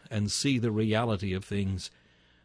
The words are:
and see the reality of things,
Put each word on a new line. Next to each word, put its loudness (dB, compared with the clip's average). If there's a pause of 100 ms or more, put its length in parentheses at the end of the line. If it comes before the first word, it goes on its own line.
and 0
see 2
the 2
reality 0
of -2
things, -2 (540)